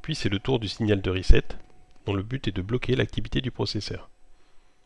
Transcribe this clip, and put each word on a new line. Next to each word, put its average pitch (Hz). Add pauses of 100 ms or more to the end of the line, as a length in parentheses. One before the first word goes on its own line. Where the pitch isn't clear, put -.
Puis 156
c'est -
le 98
tour 131
du 107
signal 104
de 107
reset, 92 (600)
dont 101
le 95
but 117
est 107
de 95
bloquer 123
l'activité -
du 123
processeur. - (760)